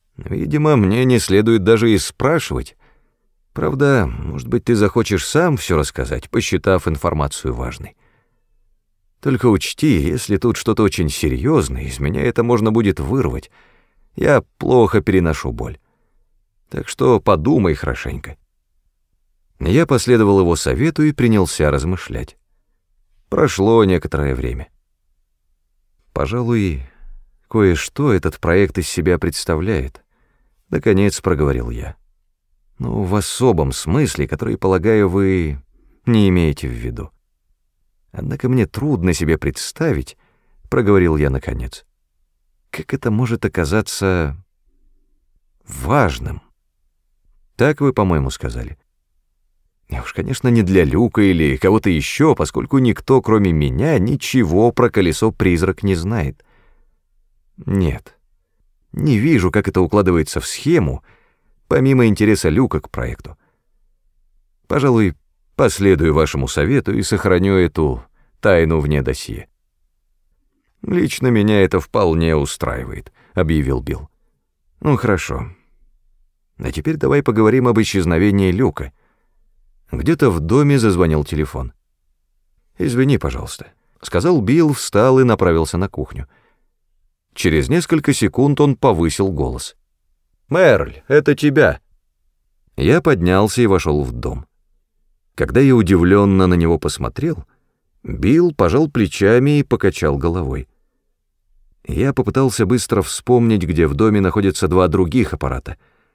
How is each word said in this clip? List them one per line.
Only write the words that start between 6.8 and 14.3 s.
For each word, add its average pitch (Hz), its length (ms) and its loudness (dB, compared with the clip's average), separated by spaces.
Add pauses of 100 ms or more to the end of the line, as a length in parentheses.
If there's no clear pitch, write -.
информацию 76 680 -4
важной. 60 420 -12 (1200)
Только 131 260 -2
учти, 110 540 2
если 82 360 -2
тут 113 200 -2
что-то 110 260 -2
очень 92 260 0
серьёзное, 69 760 -2
из 64 160 -10
меня 71 220 -4
это 120 200 -2
можно 113 300 0
будет 107 280 0
вырвать. 76 500 -4 (680)
Я 135 260 2 (160)